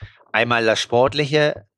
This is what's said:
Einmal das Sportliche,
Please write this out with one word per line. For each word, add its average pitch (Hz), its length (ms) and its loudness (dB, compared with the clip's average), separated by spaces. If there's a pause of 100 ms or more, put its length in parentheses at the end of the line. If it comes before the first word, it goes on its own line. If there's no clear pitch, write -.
(320)
Einmal 117 340 0
das 110 140 2
Sportliche, 147 840 0 (120)